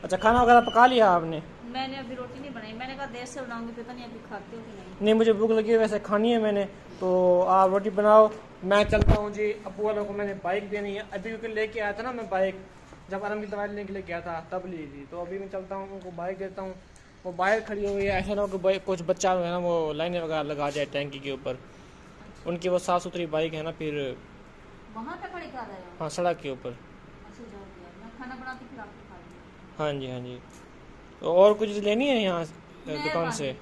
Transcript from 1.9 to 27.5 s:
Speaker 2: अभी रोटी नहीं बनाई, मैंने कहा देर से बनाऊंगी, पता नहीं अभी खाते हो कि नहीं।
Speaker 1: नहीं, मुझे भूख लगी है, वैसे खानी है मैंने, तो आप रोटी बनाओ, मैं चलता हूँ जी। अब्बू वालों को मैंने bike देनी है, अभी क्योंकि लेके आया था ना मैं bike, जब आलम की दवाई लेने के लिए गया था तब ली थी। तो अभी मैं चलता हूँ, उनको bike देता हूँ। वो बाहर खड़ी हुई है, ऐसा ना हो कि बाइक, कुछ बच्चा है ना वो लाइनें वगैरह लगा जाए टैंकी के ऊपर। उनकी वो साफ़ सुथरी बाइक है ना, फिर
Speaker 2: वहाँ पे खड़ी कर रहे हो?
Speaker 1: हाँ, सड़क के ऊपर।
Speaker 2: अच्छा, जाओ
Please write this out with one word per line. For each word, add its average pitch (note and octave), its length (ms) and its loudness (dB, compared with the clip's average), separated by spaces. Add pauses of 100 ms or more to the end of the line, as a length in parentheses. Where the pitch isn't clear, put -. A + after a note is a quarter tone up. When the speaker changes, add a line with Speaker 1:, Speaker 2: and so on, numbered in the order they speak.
Speaker 2:
अभी B3+ 180 -10
रोटी B3 240 -12
नहीं C#4 120 -12
बनाई, A3 220 -12
मैंने C4 220 -10
कहा C#4 100 -8
देर B3 200 -10
से C4 160 -12
बनाऊंगी, A#3 420 -10
पता B3 100 -14
नहीं B3 100 -14
अभी A3+ 260 -16
खाते G#3+ 280 -12
हो A3+ 40 -12
कि - 100 -16
नहीं। F#3 300 -16
Speaker 1:
नहीं, G#3+ 120 6
मुझे A3 200 6
भूख G#3+ 180 4
लगी A3 200 2
है, A3+ 60 6
वैसे G#3+ 220 2
खानी G#3+ 320 2
है A#3 100 4
मैंने, G3+ 240 2 (340)
तो F3+ 420 4
आप F#3 280 6
रोटी G3 200 2
बनाओ, G#3+ 420 8 (320)
मैं G3+ 200 4
चलता G#3 300 6
हूँ G#3 180 2
जी। G#3 200 -2
अब्बू G3+ 320 -8
वालों G#3 220 0
को G3+ 80 -8
मैंने G3+ 200 -4
bike F#3+ 360 -4
देनी G3+ 260 -6
है, G#3+ 180 -10
अभी G3+ 160 -8
क्योंकि A3+ 180 -10
लेके A3 320 -4
आया G#3 140 -2
था A3 100 -8
ना B3+ 80 -6
मैं A#3 180 -8
bike, F#3+ 360 -2 (440)
जब F#3+ 140 -6
आलम G#3+ 180 -4
की G#3 60 -8
दवाई G3+ 200 -6
लेने G3+ 180 -8
के F#3+ 80 -10
लिए G3 80 -8
गया E3+ 200 -8
था E3 300 -8
तब F#3 140 -6
ली F#3 120 -10
थी। C#3 340 -14
तो F3 100 -10
अभी F3+ 180 -8
मैं G3 100 -12
चलता F#3+ 260 -10
हूँ, G3 180 -10
उनको F#3 180 -14
bike F3 260 -8
देता F#3+ 240 -10
हूँ। F#3 140 -10 (500)
वो F3+ 60 -8
बाहर F#3+ 280 2
खड़ी G#3 280 -6
हुई G3+ 180 -2
है, G3+ 40 0
ऐसा F#3+ 240 0
ना G3+ 80 0
हो G3+ 60 0
कि F#3+ 100 -4
बाइक, F#3 260 2
कुछ F#3 180 -2
बच्चा F#3 320 2
है F3 160 0
ना F3 80 -2
वो E3+ 360 0
लाइनें F3 280 -2
वगैरह D#3 200 -2
लगा D3 280 -2
जाए C#3+ 160 -2
टैंकी C#3 340 -6
के C#3 120 -6
ऊपर। C3 280 -6 (880)
उनकी F3 220 -2
वो F3+ 100 2
साफ़ F3 240 0
सुथरी F3 220 -6
बाइक D#3 280 -2
है D#3 100 -6
ना, D#3+ 80 -6
फिर D3 460 -6 (760)
Speaker 2:
वहाँ C#4 220 -10
पे F#4 100 -12
खड़ी F4 200 -12
कर C4 100 -14
रहे A#3 80 -10
हो? C#3+ 340 -16
Speaker 1:
हाँ, D#3 100 -4
सड़क F3 300 -2
के D3 100 -8
ऊपर। B2+ 200 -8
Speaker 2:
अच्छा, - 720 -18
जाओ G3+ 180 -18